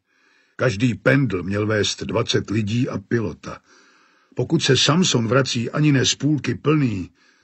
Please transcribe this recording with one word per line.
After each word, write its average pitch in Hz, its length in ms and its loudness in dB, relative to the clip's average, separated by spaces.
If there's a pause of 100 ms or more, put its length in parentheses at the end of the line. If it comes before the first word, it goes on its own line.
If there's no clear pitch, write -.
(560)
Každý 117 380 0
pendl 123 500 2
měl 104 240 -2
vést 104 360 0
dvacet 101 460 -2
lidí 110 400 0
a 110 80 -6
pilota. 104 640 -6 (720)
Pokud 127 240 0
se 127 180 2
Samson 143 500 2
vrací 120 420 0
ani 151 220 2
ne 135 140 4
z - 100 0
půlky 135 400 -2
plný 120 540 0 (340)